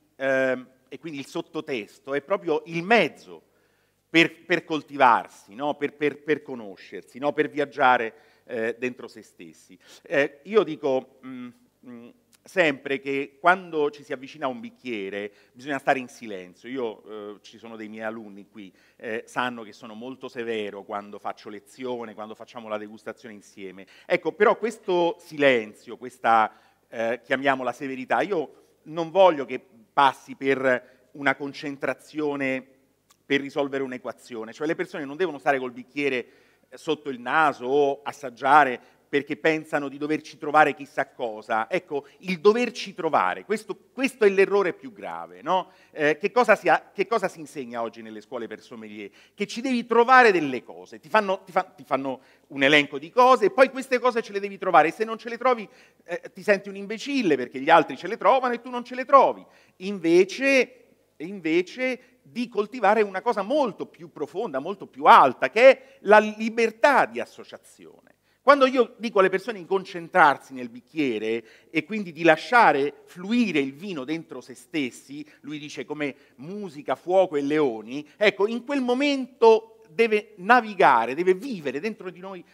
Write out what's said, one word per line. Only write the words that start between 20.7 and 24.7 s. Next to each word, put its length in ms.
quando 360
faccio 300
lezione, 640
quando 180
facciamo 340
la 120
degustazione 560
insieme. 500
Ecco, 260
però 260
questo 600